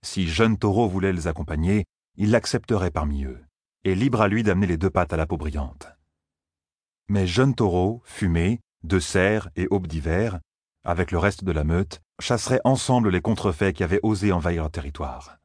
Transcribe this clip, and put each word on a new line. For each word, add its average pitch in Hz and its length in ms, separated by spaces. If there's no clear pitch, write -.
Si 92 240
jeune 107 300
taureau 107 300
voulait 95 260
les 85 140
accompagner, 82 580
il 104 160
l'accepterait 110 580
parmi 73 360
eux, 64 180
et 95 120
libre 117 260
à 104 60
lui 107 160
d'amener 98 240
les 87 100
deux 92 120
pattes 87 240
à 82 40
la 80 80
peau 82 120
brillante. 73 500
Mais 101 180
jeune 123 300
taureau, 98 480
fumée, 90 560
deux 87 160
cerfs 98 560
et 87 120
aube 92 200
d'hiver, 82 540
avec 87 280
le 90 60
reste 95 280
de 90 80
la 76 100
meute, 85 380
chasseraient 123 460
ensemble 123 440
les 90 120
contrefaits 98 520
qui 95 120
avaient 92 180
osé 104 300
envahir 85 300
leur 78 80
territoire. 71 720